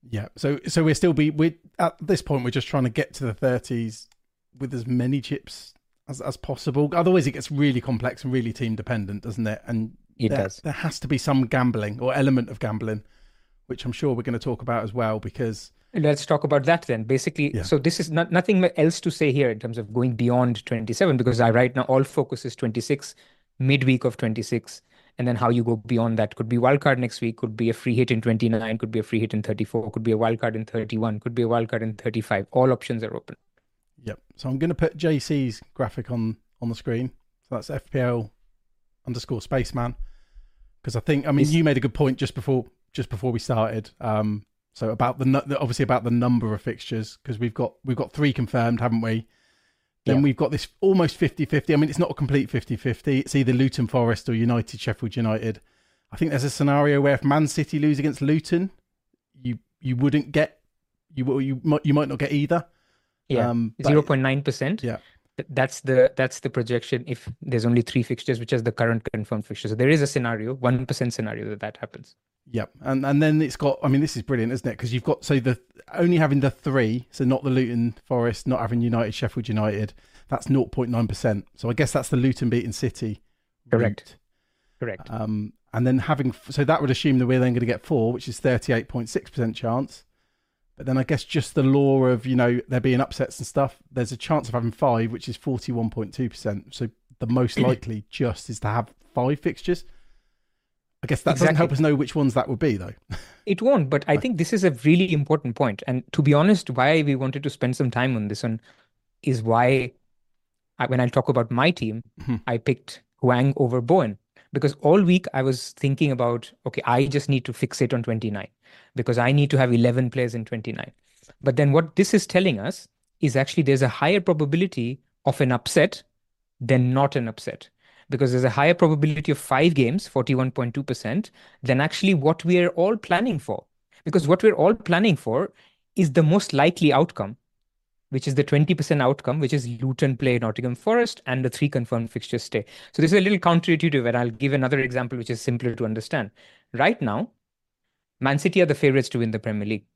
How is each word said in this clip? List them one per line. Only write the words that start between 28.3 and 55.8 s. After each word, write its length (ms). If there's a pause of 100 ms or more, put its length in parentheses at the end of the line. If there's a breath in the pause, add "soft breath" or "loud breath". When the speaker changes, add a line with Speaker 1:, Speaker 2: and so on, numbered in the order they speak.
Speaker 2:
could 140
be 80
a 40
free 180
hit 120
in 80
thirty-four, 500
could 120
be 80
a 60
wild 240
card 160
in 80
thirty-one, 560
could 120
be 100
a 40
wild 220
card 120
in 120
thirty-five. 580
All 220
options 280
are 140
open. 220 (680)
Speaker 1:
Yep. 140 (180)
So 120
I'm 80
gonna 160
put 220
J 240
C's 420 (120)
graphic 360
on, 280 (240)
on 80
the 60
screen. 360 (380)
So 60
that's 140
F 220
P 80
L 320 (760)
underscore 360
spaceman. 540 (880)
'Cause 120
I 40
think, 280
I 40
mean, 100
Speaker 2:
Is 120
Speaker 1:
you 100
made 140
a 20
good 140
point 240
just 180
before, 300 (280)
just 160
before 220
we 80
started. 500 (100)
Um, 460 (280)
so 180
about 280
the 60
nu-, 200
the, 140
obviously 240
about 200
the 80
number 420
of 80
fixtures, 600
'cause 160
we've 140
got, 200 (100)
we've 140
got 160
three 200
confirmed, 460
haven't 220
we? 260 (800)
Then 120
Speaker 2:
Yeah. 40
Speaker 1:
we've 160
got 140
this 160 (140)
almost 360
fifty 280
fifty. 280
I 40
mean, 120
it's 80
not 140
a 20
complete 380
fifty 240
fifty. 460
It's 140
either 180
Luton 340
Forest 420
or 60
United 440
Sheffield 360
United. 440 (520)